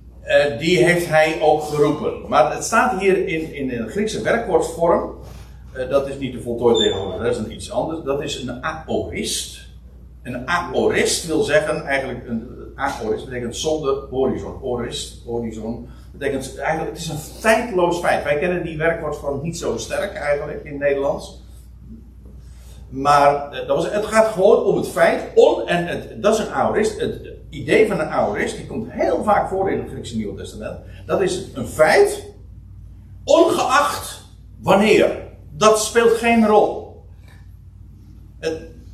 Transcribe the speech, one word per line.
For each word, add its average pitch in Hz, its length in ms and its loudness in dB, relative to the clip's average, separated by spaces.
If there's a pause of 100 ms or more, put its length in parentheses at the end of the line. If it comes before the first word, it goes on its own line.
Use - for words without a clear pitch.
(220)
eh, 143 380 2
die 175 240 4
heeft 175 240 2
hij 156 340 2
ook 151 220 4
geroepen." - 680 0
Maar - 240 4
het - 100 -8
staat 220 360 2
hier 185 280 2
in, 156 260 -4
in 131 180 -6
een 117 180 -6
Griekse 214 320 -4
werkwoordsvorm. 165 920 0 (600)
Eh, 127 160 -6
dat 143 180 2
is 139 100 -8
niet 127 160 -6
de 110 80 -10
voltooid 113 360 2
tegenwoordige, 98 460 0
dat 120 80 2
is - 60 -2
een 110 140 -6
iets - 200 -12
anders. 160 320 -4
Dat 143 180 -2
is 143 220 -8
een 120 200 -8
aorist. - 1000 -6 (600)
Een 123 260 -10
aorist 175 800 0
wil 147 180 0
zeggen, 151 420 2
eigenlijk 131 420 -4
een 113 200 -6 (280)
aorist 131 500 -4
betekent 120 320 -8
zonder 151 380 0 (140)
horizon. 120 520 -2
Orist, - 640 -8
horizon, 117 640 -8 (220)
betekent - 460 -6
eigenlijk, 156 400 -4
het 170 80 -8
is 160 40 -6
een - 320 -10
tijdloos 220 580 2
feit. 147 240 0
Wij 147 160 0
kennen 175 240 -2
die 151 140 -6
werkwoordsvorm 147 640 -2
niet 165 160 -6
zo 127 200 -4
sterk 143 360 -6
eigenlijk 147 500 -4
in 147 80 -14
het 139 80 -8
Nederlands. 143 640 -2 (1500)
Maar, 143 600 2
eh, 127 160 -10
dat 139 80 2
was, 170 140 0
het 208 160 -2
gaat 220 220 4
gewoon 190 360 6
om - 140 2
het - 100 -2
feit, - 340 2 (140)
on-, - 320 6
en 170 200 0
het, 123 360 -8
dat 214 100 4
is - 60 2
een - 140 -6
aorist, - 460 0
het - 300 -6 (200)
idee - 380 4
van - 120 -2
een 151 100 -4
aorist, - 480 -2
die - 80 -12
komt - 260 -8
heel - 320 0
vaak 208 260 2
voor 185 220 0
in 123 80 -2
het - 120 -8
Griekse - 240 -10
Nieuwe 101 220 -6
Testament. 101 420 -12 (260)
Dat 190 160 0
is - 320 -2
een 120 140 -8
feit, 208 580 4 (960)
ongeacht 277 1000 2 (400)
wanneer. 196 600 4 (300)
Dat 214 320 4
speelt 233 280 4
geen 226 360 4
rol. - 560 2 (1400)
Het, 160 220 -6 (320)